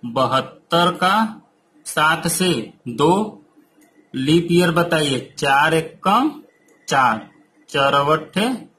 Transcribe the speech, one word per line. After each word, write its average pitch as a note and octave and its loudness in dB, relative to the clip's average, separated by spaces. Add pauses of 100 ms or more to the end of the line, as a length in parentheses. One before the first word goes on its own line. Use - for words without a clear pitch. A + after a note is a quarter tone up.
बहत्तर C3 -2
का F#3 0 (720)
सात D#3+ 0
से F3+ -2 (380)
दो, F3 0 (680)
लीप D#3 0
ईयर F3 4
बताइए, D#3 0 (180)
चार D3 2
एक D#3+ -4
कम B3 2 (560)
चार, B2 0 (420)
चार C#3 0
अट्ठे D#3 0 (320)